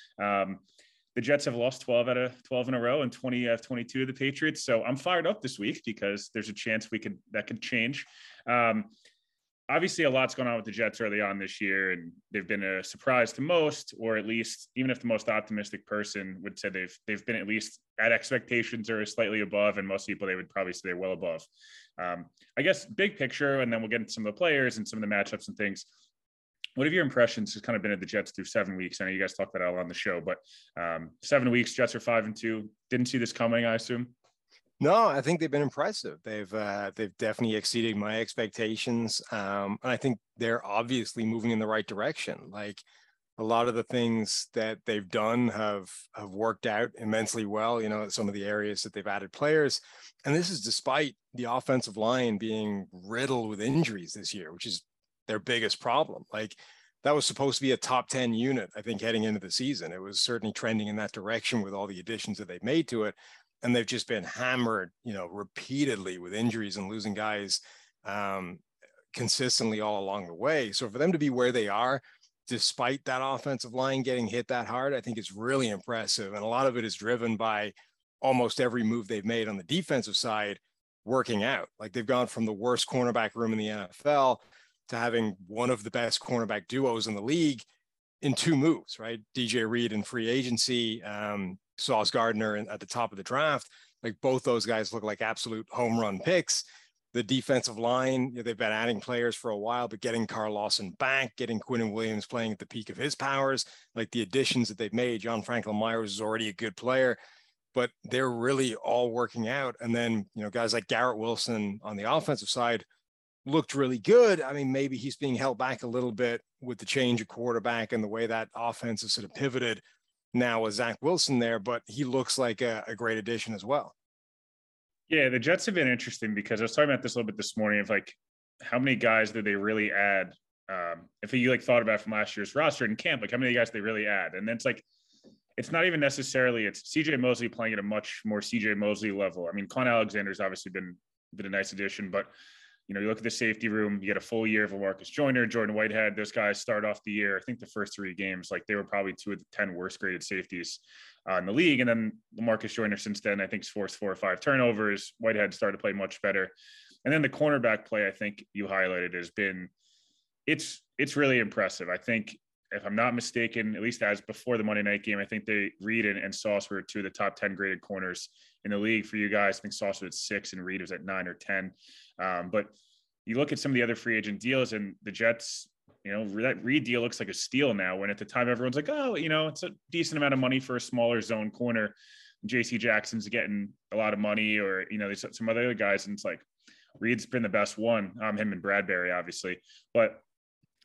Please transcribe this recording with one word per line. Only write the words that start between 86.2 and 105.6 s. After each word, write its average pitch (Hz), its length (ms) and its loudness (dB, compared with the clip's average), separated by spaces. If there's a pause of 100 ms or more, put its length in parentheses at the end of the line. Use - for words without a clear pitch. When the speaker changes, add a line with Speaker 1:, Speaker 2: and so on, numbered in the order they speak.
Speaker 2:
duos 120 400 0
in 107 80 -2
the 101 80 -4
league 143 400 2 (600)
in 143 120 2
two 165 220 4
moves, 139 420 2
right? 113 220 -8 (140)
D 127 120 0
J 117 180 2
Reed 117 280 0
in 107 100 0
free 113 260 -4
agency, 120 760 0
um, 104 560 -4 (180)
Sauce 110 320 2
Gardner 110 460 2
in, 107 120 -6
at 107 120 -10
the 104 60 -14
top 117 260 -2
of 101 40 -14
the 98 60 -8
draft. 139 480 0 (320)
Like, 113 180 -4
both 131 220 2
those 117 240 2
guys 110 260 0
look 110 120 -4
like 104 180 -4
absolute 110 480 -4
home 117 260 2
run 104 220 2
picks. - 460 2 (500)
The 120 80 2
defensive 123 560 2
line, 127 520 2
you 123 80 -10
know, 120 40 -6
they've 113 140 -4
been 107 160 0
adding 110 280 0
players 120 360 -2
for 117 160 -4
a 104 60 -2
while, 120 280 -2
but 104 140 -10
getting 113 260 0
Carl 107 280 -2
Lawson 104 440 -2
back, 135 380 0
getting 113 240 -2
Quinnen 117 320 -2
Williams 110 340 -2
playing 117 240 -2
at 104 80 -6
the 95 80 -14
peak 113 240 -10
of 95 60 -12
his 139 180 -2
powers, 135 520 0 (280)
like, 113 160 -4
the 117 120 0
additions 120 460 2
that 104 100 -8
they've 104 140 -4
made, 120 280 0
John 113 220 -2
Franklin 107 340 -2